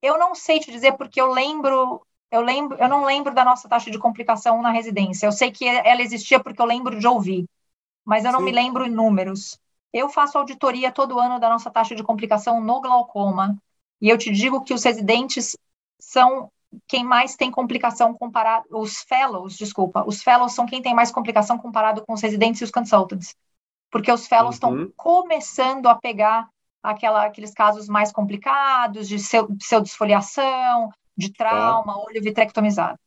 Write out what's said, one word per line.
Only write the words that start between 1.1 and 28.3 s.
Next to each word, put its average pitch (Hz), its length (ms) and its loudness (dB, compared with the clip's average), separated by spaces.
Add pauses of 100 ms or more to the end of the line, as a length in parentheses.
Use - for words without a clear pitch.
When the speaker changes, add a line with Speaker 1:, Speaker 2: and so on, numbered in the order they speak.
Speaker 1:
eu 262 120 0
lembro, 269 720 -4 (240)
eu 233 120 0
lembro, 269 360 -4
eu 254 100 2
não 285 160 0
lembro 277 300 -2
da 254 100 4
nossa 247 240 0
taxa 233 220 -2
de 214 80 -10
complicação 226 640 0
na 240 80 0
residência. 208 560 -2
Eu 208 60 2
sei 254 180 0
que - 160 -6
ela 240 340 4
existia 233 380 0
porque 247 240 -2
eu 233 40 2
lembro 240 300 -4
de 214 120 2
ouvir, 190 360 0 (600)
mas 214 200 0
eu 247 60 0
não 254 100 0
Speaker 2:
Sim. - 40 -2
Speaker 1:
me 254 80 -2
lembro 247 340 0
em 240 40 -4
números. 202 680 0 (340)
Eu 262 160 -2
faço 285 300 0
auditoria 254 540 -2
todo 254 260 -2
ano 247 220 0
da 226 80 2
nossa 233 240 -2
taxa 226 240 0
de 214 80 -8
complicação 220 560 0
no 233 200 -2
glaucoma, 202 760 0 (440)
e 208 80 4
eu 226 100 6
te 226 120 -4
digo 254 320 0
que 269 120 -4
os 226 100 -6
residentes 233 720 0 (420)
são 254 540 2 (340)
quem 254 180 -2
mais 247 320 2
tem 254 140 -2
complicação 240 640 0
comparado, 226 560 -2
os 214 320 -6
fellows, 220 540 -2
desculpa, 202 500 -2
os 202 160 -6
fellows 247 300 4
são 240 140 -2
quem 262 160 -8
tem 247 120 0
mais 240 160 4
complicação 220 480 0
comparado 220 460 -2
com - 80 -8
os 214 80 -6
residentes 220 400 0
e 240 40 -6
os 214 60 -8
consultants, 196 640 0 (560)
porque 226 220 0
os 233 140 0
fellows 233 320 4
tão 247 140 0
Speaker 2:
Uhum. 190 240 -6
Speaker 1:
começando 302 880 0
a 240 80 8
pegar 220 540 -2 (340)
aquela, 214 440 0
aqueles 214 260 -10
casos 208 360 2
mais 208 240 0
complicados 220 960 -2